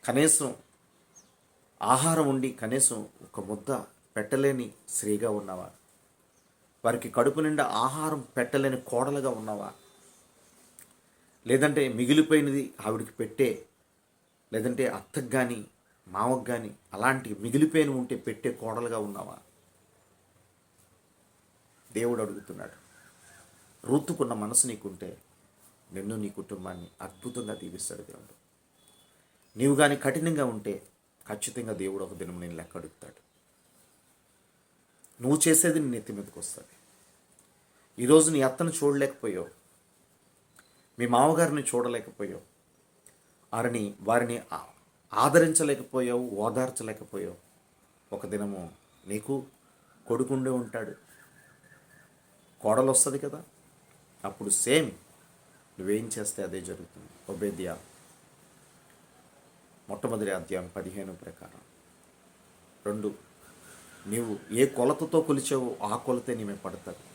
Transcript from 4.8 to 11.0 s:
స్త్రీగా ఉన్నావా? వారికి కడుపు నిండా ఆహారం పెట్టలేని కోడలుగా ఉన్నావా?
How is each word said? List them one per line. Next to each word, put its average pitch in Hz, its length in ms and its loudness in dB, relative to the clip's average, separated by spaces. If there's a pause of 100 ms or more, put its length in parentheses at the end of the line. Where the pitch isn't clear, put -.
స్త్రీగా 107 420 0
ఉన్నావా? 95 400 -6 (1120)
వారికి 117 260 0
కడుపు 139 300 4
నిండా 151 240 2
ఆహారం 139 560 0
పెట్టలేని 131 600 0
కోడలుగా 131 500 0
ఉన్నావా? 107 420 -6 (1700)